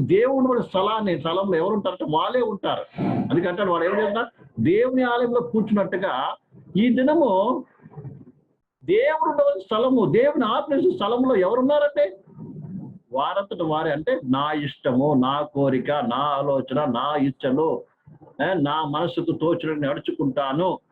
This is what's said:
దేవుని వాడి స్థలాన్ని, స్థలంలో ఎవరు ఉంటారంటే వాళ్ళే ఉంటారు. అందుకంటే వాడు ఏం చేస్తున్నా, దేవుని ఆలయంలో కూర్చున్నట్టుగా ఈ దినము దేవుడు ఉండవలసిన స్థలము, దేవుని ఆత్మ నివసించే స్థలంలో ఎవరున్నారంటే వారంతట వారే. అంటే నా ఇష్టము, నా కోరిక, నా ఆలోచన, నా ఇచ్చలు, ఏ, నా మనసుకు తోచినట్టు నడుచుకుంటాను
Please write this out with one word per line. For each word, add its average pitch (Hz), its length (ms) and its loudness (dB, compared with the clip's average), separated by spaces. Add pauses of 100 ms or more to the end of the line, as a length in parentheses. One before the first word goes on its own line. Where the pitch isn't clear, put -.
(160)
దేవుని 254 320 4
వాడి 240 220 2
స్థలాన్ని, 196 500 0
స్థలంలో 170 380 0
ఎవరు 185 200 0
ఉంటారంటే 190 280 -6 (120)
వాళ్ళే 220 240 0
ఉంటారు. 202 440 -4 (460)
అందుకంటే 180 400 0
వాడు 170 140 0
ఏం 196 120 0
చేస్తున్నా, 214 260 0 (360)
దేవుని 247 440 2
ఆలయంలో 240 380 0
కూర్చున్నట్టుగా 202 720 0 (640)
ఈ 220 80 4 (140)
దినము 294 300 4 (1500)
దేవుడు 294 480 2
ఉండవలసిన 285 360 2
స్థలము, 240 340 2 (180)
దేవుని 277 260 2
ఆత్మ 254 260 -2
నివసించే 185 240 2
స్థలంలో 240 400 0 (120)
ఎవరున్నారంటే 294 580 2 (1120)
వారంతట 180 440 -4 (120)
వారే. 156 240 0
అంటే 196 160 -2 (220)
నా 147 160 0
ఇష్టము, 139 560 0 (180)
నా 139 160 0
కోరిక, 139 500 0
నా 131 300 -2 (180)
ఆలోచన, 139 400 -2 (200)
నా 147 160 -2 (140)
ఇచ్చలు, 143 400 -2 (760)
ఏ, 185 80 0 (140)
నా 156 160 0 (120)
మనసుకు 165 360 -2 (100)
తోచినట్టు 156 460 -2
నడుచుకుంటాను 143 840 -2 (220)